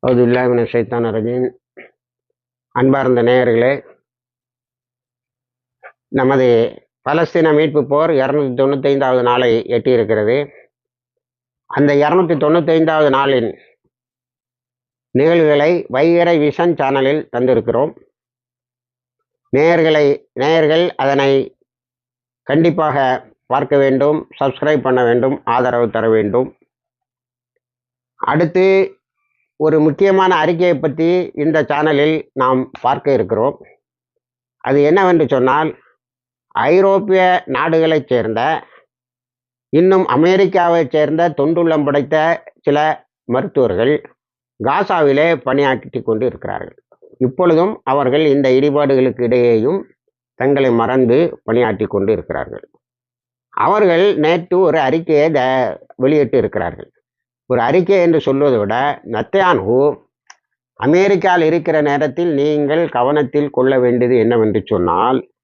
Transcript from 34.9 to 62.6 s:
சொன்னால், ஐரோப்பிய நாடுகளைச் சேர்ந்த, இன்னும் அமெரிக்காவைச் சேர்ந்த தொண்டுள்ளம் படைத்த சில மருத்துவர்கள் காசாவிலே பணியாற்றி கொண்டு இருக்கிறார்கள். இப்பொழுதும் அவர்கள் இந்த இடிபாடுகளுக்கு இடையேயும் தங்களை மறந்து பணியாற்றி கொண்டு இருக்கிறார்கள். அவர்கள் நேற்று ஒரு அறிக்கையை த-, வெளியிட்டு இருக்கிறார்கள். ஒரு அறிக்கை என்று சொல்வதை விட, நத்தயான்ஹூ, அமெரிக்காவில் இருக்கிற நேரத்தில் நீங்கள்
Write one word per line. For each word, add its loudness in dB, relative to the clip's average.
சொன்னால், 0
ஐரோப்பிய 0
நாடுகளைச் -2
சேர்ந்த, -2
இன்னும் 2
அமெரிக்காவைச் 0
சேர்ந்த 0
தொண்டுள்ளம் -2
படைத்த -2
சில -2
மருத்துவர்கள் -2
காசாவிலே 0
பணியாற்றி -4
கொண்டு -4
இருக்கிறார்கள். -10
இப்பொழுதும் 0
அவர்கள் 0
இந்த 2
இடிபாடுகளுக்கு 0
இடையேயும் 2
தங்களை 0
மறந்து 0
பணியாற்றி -2
கொண்டு -2
இருக்கிறார்கள். -8
அவர்கள் 0
நேற்று 0
ஒரு 2
அறிக்கையை 0
த-, -2
வெளியிட்டு 0
இருக்கிறார்கள். -4
ஒரு -2
அறிக்கை 0
என்று 2
சொல்வதை 0
விட, -2
நத்தயான்ஹூ, -2
அமெரிக்காவில் 0
இருக்கிற 0
நேரத்தில் -2
நீங்கள் 0